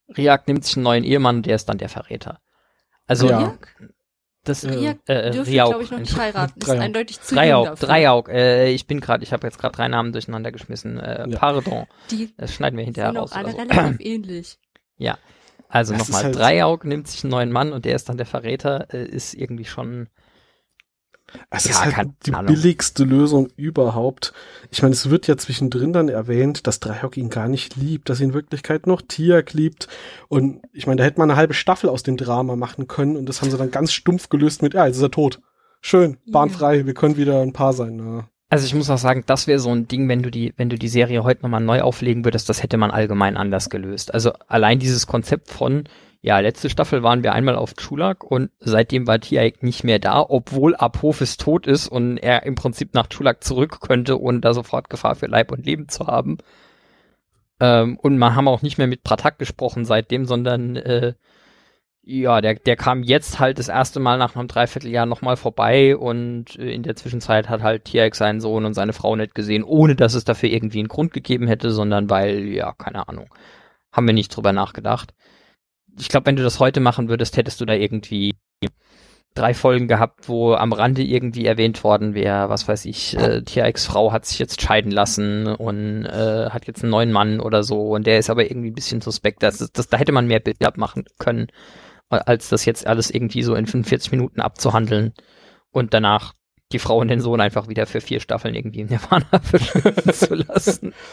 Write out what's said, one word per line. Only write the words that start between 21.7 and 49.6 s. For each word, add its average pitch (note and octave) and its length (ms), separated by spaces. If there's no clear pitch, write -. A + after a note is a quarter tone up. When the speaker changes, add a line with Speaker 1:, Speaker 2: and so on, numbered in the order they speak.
Speaker 2:
ist F3+ 120
halt D3+ 120
Speaker 1:
keine A2+ 180
Speaker 2:
die C3+ 80
Speaker 1:
Ahnung. G2+ 180
Speaker 2:
billigste D#3 520
Lösung C3+ 500
überhaupt. C3+ 800
Ich - 140
meine, C3 100
es C3 160
wird E3 160
ja D3 100
zwischendrin B2+ 560
dann E3 180
erwähnt, A#2+ 580
dass A#2 120
Dreieck - 380
ihn A#2+ 140
gar A2+ 160
nicht C3+ 280
liebt, D3 340
dass B2+ 100
ihn C#3 100
in C3 60
Wirklichkeit D3+ 500
noch F3+ 160
Tiak E3 520
liebt. - 340
Und C#3 340
ich - 120
meine, B2+ 120
da B2+ 80
hätte D3 120
man D#3+ 140
eine C3+ 80
halbe D#3 160
Staffel F#3 340
aus B2+ 140
dem C3 140
Drama B2 380
machen B2 320
können D3 280
und C3+ 120
das C3 140
haben C3+ 80
sie C3 80
dann B2+ 140
ganz C#3+ 220
stumpf - 360
gelöst D3+ 320
mit, D3+ 140
ja, F3+ 100
jetzt B2+ 120
ist C3 40
er C#3+ 80
tot. C#3+ 320
Schön, F3 440
Speaker 3:
Ja. A3 80
Speaker 2:
Bahn D3 180
frei, D3 340
wir C3+ 80
können D3+ 240
wieder C#3 240
ein C3 120
Paar C3+ 200
sein. A#2 240
Ja. A2+ 300
Speaker 1:
Also C#3 180
ich B2+ 80
muss D3 160
auch C3 80
sagen, B2+ 260
das C3+ 220
wäre C#3+ 100
so B2 140
ein A#2 160
Ding, C3 200
wenn B2 140
du B2 80
die, A#2 280
wenn B2 120
du A#2+ 80
die A#2 100
Serie A#2+ 360
heute B2 180
nochmal A2+ 220
neu A#2 180
auflegen A#2+ 420
würdest, A#2 260
das G#2+ 120
hätte A2+ 160
man G#2+ 140
allgemein G2+ 440
anders G2 360
gelöst. G2 420
Also A2+ 180
allein A2+ 300
dieses B2+ 300
Konzept - 420
von, C#3 360
ja, G#2 160
letzte G#2 320
Staffel D3 320
waren A#2+ 220
wir A2 100
einmal B2 220
auf B2 180
Chulak F3+ 500
und - 360
seitdem A#2 480
war A2+ 120
Tiaik A#2+ 440